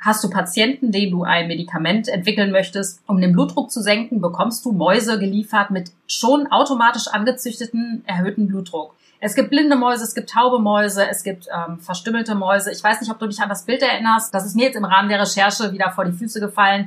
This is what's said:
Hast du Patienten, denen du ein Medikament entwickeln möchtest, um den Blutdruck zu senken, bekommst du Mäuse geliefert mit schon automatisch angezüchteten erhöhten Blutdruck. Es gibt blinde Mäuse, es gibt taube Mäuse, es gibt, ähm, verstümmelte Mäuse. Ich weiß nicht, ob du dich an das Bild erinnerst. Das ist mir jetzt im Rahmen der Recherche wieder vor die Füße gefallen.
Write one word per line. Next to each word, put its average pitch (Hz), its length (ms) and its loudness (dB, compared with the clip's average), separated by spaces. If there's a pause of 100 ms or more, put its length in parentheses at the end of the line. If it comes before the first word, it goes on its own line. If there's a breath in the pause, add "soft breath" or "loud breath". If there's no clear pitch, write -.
Hast 214 240 0
du 185 60 0
Patienten, 220 600 0
denen 196 220 0
du 175 100 -2
ein 170 260 0
Medikament 170 600 -2
entwickeln 202 420 0
möchtest, 190 560 -2
um 190 140 2
den 180 140 4
Blutdruck 269 360 0
zu 226 120 -6
senken, 208 400 0
bekommst 185 420 -2
du 240 80 -2
Mäuse 208 460 2
geliefert 202 520 -2
mit 180 220 -4 (140)
schon 277 440 2
automatisch 240 580 2
angezüchteten 233 1000 -4
erhöhten 196 420 -2
Blutdruck. 180 460 -8 (260 soft breath)
Es 202 140 -4
gibt - 160 2
blinde 285 240 4
Mäuse, 247 300 2
es - 100 -8
gibt - 160 -8
taube 247 300 4
Mäuse, 208 480 2
es - 160 -6
gibt, 185 280 -8
ähm, 170 280 -6
verstümmelte 226 560 -4
Mäuse. 196 340 0
Ich - 140 -8
weiß 214 160 2
nicht, 220 100 -6
ob 220 80 -8
du 226 80 -4
dich 208 140 -6
an 208 80 -2
das 196 160 -6
Bild 262 180 -2
erinnerst. 226 500 2
Das 190 140 -2
ist 190 80 -6
mir 240 120 4
jetzt 254 100 0
im 208 80 -2
Rahmen 196 240 4
der 208 120 2
Recherche 202 520 0
wieder 190 180 0
vor 190 140 -2
die 175 80 0
Füße 220 260 -8
gefallen. 202 480 2